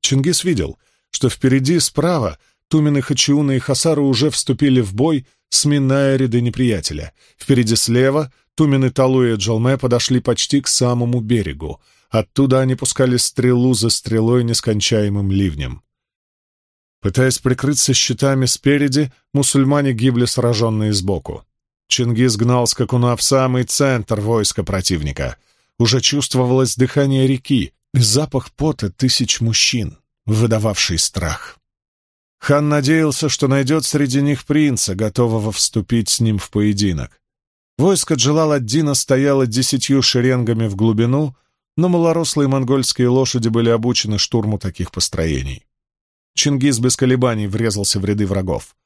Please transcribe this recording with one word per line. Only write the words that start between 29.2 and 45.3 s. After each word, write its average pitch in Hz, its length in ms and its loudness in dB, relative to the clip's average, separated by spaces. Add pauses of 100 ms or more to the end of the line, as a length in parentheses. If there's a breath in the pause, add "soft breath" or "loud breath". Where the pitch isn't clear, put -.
мужчин, 113 560 -2 (260)
выдававший 107 720 0
страх. - 600 -6 (800)
Хан 147 320 2
надеялся, 147 580 0
что 135 200 0
найдет 139 360 2
среди 143 380 0
них 143 240 -2
принца, 143 480 0
готового 110 580 -2
вступить 110 560 -2
с - 120 -2
ним 110 180 0
в - 120 -10
поединок. 101 680 -2 (580)
Войско 175 360 0
Джалал-ад-Дина 147 800 0
стояло 135 520 2
десятью 131 540 0
шеренгами 120 640 0
в 98 100 -4
глубину, 117 600 0 (400)
но 180 140 2
малорослые 165 580 2
монгольские 131 600 0
лошади 123 400 0
были 117 200 2
обучены 113 480 0
штурму 104 420 -2
таких 90 320 -8
построений. 69 760 -4 (680)